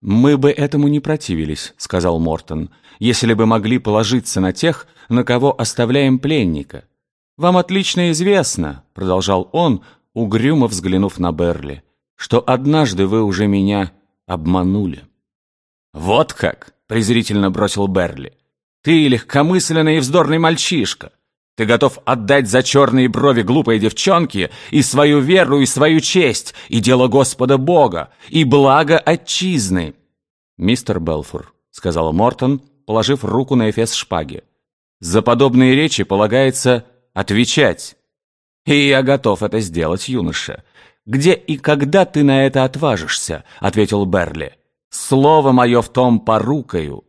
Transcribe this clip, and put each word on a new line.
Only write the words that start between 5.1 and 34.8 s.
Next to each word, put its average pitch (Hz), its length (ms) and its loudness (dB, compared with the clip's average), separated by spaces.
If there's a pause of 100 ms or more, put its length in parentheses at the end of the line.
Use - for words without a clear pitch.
кого 123 380 0
оставляем 127 560 0
пленника. 120 680 -4 (520)
Вам 180 200 2
отлично 180 520 -2
известно, — 151 760 -2 (120)
продолжал 92 560 -2
он, 151 320 0 (320)
угрюмо 117 500 0
взглянув 92 540 -2
на 87 120 -2
Берли, — 76 520 -6 (320)
что - 300 -2
однажды 127 600 0
вы 107 160 0
уже 101 240 0
меня 98 460 0 (340)
обманули». 90 760 -2 (920)
«Вот 98 400 0
как!» — - 400 -6 (140)
презрительно 107 640 0
бросил 101 360 -2
Берли. 87 460 -4 (500)
«Ты 156 240 2
легкомысленный 156 920 0
и - 20 0
вздорный 147 380 0
мальчишка. 165 720 -2 (440)
Ты 113 100 -2
готов 120 400 2
отдать 123 440 0
за 127 140 2
чёрные 131 460 2
брови 120 320 2
глупой 117 380 0
девчонки 127 680 0 (220)
и - 100 2
свою 147 380 2
веру, 143 400 2
и 135 60 4
свою 151 340 2
честь, - 560 -2 (140)
и 113 100 0
дело 127 280 4
Господа 127 500 2
Бога, 131 540 0 (180)
и 160 160 2
благо 143 520 4
отчизны». 117 960 -2 (640)
«Мистер 98 420 -2
Белфур, — 78 540 -8 (180)
сказал 80 420 -2
Мортон, 123 480 0 (240)
положив 110 400 -2
руку 127 300 -2
на 113 140 2
эфес 113 240 -4
шпаги, — 78 500 -8 (580)